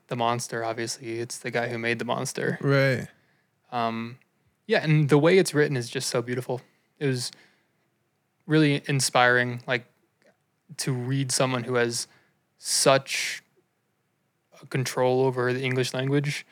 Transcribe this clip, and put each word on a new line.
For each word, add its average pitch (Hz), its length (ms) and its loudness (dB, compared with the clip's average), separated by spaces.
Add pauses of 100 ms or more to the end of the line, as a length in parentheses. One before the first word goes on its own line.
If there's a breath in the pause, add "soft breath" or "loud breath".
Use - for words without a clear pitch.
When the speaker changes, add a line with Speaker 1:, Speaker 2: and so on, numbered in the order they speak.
Speaker 1:
the 127 80 -6
monster, 117 480 -2
obviously. 113 560 -6
It's 120 200 -8
the 127 120 -8
guy 120 180 -2
who 120 80 -6
made 117 220 -2
the 117 60 -6
monster. 131 560 -4
Speaker 2:
Right. 139 460 2 (640)
Speaker 1:
Um, 117 460 -4 (500)
yeah, 214 160 0
and 151 260 4
the 147 80 6
way 170 220 6
it's - 140 2
written 147 220 2
is 117 140 -4
just 123 200 -6
so 123 120 -2
beautiful. 123 400 -6 (380)
It 151 80 -2
was 127 240 -2 (1120 soft breath)
really 151 420 4
inspiring, 123 800 2
like, 123 180 -2 (920)
to - 160 -4
read 127 380 -2
someone 127 320 0
who 123 120 -4
has 120 320 0 (500 soft breath)
such - 840 0 (1200)
a - 60 -20
control 127 580 0
over 127 280 0
the 127 100 -4
English 127 300 -2
language 139 580 -2